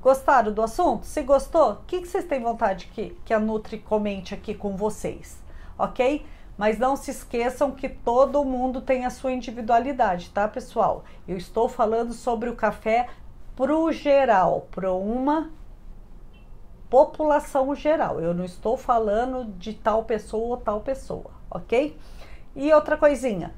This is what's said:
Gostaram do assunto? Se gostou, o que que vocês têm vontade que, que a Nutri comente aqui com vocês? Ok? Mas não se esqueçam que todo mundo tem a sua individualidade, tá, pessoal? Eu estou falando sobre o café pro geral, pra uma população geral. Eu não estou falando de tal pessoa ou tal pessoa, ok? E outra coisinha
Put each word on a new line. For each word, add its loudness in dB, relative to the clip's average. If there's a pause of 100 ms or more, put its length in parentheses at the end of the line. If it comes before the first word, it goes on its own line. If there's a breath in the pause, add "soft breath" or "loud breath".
Gostaram 6
do 0
assunto? 0
Se -4
gostou, 4
o -8
que -4
que -10
vocês -4
têm -2
vontade -2
que, -8
que 0
a 4
Nutri -4
comente -2
aqui -8
com -6
vocês? -6 (340 loud breath)
Ok? 0 (320 loud breath)
Mas 2
não 2
se -8
esqueçam -2
que -6
todo 4
mundo -2
tem 0
a -2
sua -6
individualidade, 0
tá, 0
pessoal? -2 (240 loud breath)
Eu -6
estou 0
falando 0
sobre -2
o -6
café 0 (480 loud breath)
pro 2
geral, 4
pra -2
uma 0 (1400)
população 4
geral. 0
Eu 0
não -2
estou -2
falando 0 (120)
de -10
tal 0
pessoa -4
ou -2
tal -4
pessoa, -8 (180)
ok? -2 (560 loud breath)
E 2
outra 6
coisinha 2